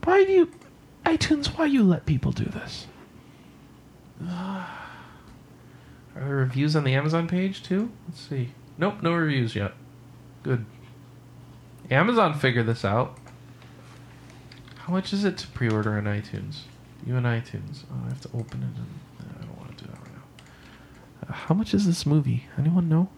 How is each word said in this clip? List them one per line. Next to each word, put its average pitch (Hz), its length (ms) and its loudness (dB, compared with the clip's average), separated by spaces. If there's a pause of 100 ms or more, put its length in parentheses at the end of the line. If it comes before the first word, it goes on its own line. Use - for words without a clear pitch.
Why 381 200 8
do 381 80 2
you, 349 180 6 (540)
iTunes, 311 440 2 (100)
why 320 80 4
you 269 180 6
let 175 220 4
people 135 260 2
do - 140 -2
this? - 400 -10 (1400)
<sighs> 165 40 -8
Are 185 380 -6 (1500)
there 139 220 -2
reviews 135 380 2
on 151 100 4
the 131 100 4
Amazon 156 340 2
page, 190 340 0
too? 208 300 -2 (160)
Let's - 120 -12
see. 127 340 -4 (240)
Nope, - 240 0
no 165 100 2
reviews 147 420 2
yet. 101 200 -2 (680)
Good. 120 220 -2 (1200)
Amazon 180 460 4
figured 123 320 2
this 117 180 -2
out. 113 320 0 (1600)
How - 160 -6
much 190 200 -2
is 202 120 0
it 185 140 0
to - 80 -10
pre-order 107 500 0
on 104 80 -2
iTunes? 104 580 -6 (440)
You 123 100 -2
and 123 100 0
iTunes. 113 680 -4
Oh, 127 120 -8
I 117 40 -6
have 127 140 -6
to - 80 -14
open 113 300 -8
it. 85 160 -6
And, - 640 -14
I - 60 -14
don't - 120 -14
wanna - 200 -16
do - 100 -18
that - 140 -16
right - 120 -20
now. - 1160 -20
Uh, - 40 -10
how - 220 -2
much 214 200 -2
is 202 120 4
this 170 180 0
movie? 135 420 2 (120)
Anyone 170 300 2
know? 165 300 4